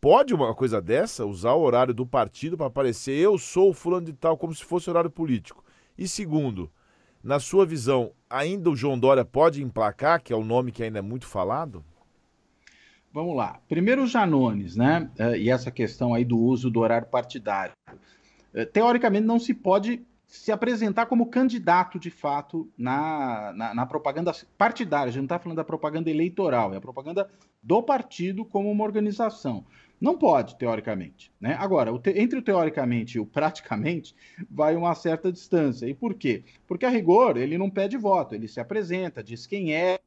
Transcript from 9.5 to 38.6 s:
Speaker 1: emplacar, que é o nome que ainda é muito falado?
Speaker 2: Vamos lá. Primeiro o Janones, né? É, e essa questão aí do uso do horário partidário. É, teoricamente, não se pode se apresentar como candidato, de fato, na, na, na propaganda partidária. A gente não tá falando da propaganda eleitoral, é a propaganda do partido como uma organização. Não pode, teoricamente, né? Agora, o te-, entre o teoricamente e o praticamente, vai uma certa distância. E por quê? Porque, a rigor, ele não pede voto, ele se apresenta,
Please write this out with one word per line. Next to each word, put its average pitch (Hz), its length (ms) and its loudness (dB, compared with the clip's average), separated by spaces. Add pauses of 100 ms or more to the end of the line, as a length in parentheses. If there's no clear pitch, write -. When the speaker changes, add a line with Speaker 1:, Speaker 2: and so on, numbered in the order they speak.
Speaker 1:
emplacar, 127 580 0
que - 120 -8
é 113 40 0
o 110 60 -2
nome 117 300 0
que 120 100 -10
ainda 110 160 -6
é 98 40 -6
muito 120 220 -10
falado? 101 600 -4 (1300)
Speaker 2:
Vamos 160 220 -4
lá. 107 320 -4
Primeiro 214 340 2
o 254 40 2
Janones, 131 680 2
né? 139 340 2 (100)
É, 117 200 0
e 110 120 0
essa 123 200 0
questão 120 440 -2
aí 120 100 2
do 120 140 0
uso 123 320 2
do 113 100 2
horário 117 260 2
partidário. 104 680 -4 (800)
É, 113 100 -2
teoricamente, 226 640 2
não 233 120 4
se 233 140 -2
pode 208 500 0 (240)
se - 240 -8
apresentar 220 540 0
como 233 220 2
candidato, 190 720 2
de 165 120 -10
fato, 147 680 -6
na, 127 800 -4
na, 107 200 -8
na 120 120 -2
propaganda 151 460 -4 (240)
partidária. 165 540 0
A - 20 -6
gente 131 80 -4
não 139 80 -4
tá 175 100 -4
falando 165 200 -8
da 156 60 -6
propaganda 160 460 -4
eleitoral, 156 640 0
é 98 60 -8
a - 20 -10
propaganda 151 480 -6 (340)
do 190 200 2
partido 214 640 -4
como 202 240 -2
uma 208 120 0
organização. 208 800 -2 (360)
Não - 180 2
pode, 147 380 2
teoricamente, 107 720 -6 (100)
né? 123 200 -2
Agora, 156 320 2
o 123 60 -4
te-, 185 200 0
entre 240 180 2
o 254 60 -6
teoricamente 135 760 0
e - 20 -2
o 104 60 -4
praticamente, 151 880 -4 (340)
vai 156 240 2
uma 170 220 0
certa 165 340 -2
distância. 147 560 -2
E 135 80 -6
por 214 200 -6
quê? 113 280 -4 (240)
Porque, 180 180 -4
a 247 60 2
rigor, 202 460 4
ele 139 200 -2
não 190 140 -2
pede 196 260 -4
voto, 190 380 0
ele 110 140 -8
se - 100 -12
apresenta, 175 640 -6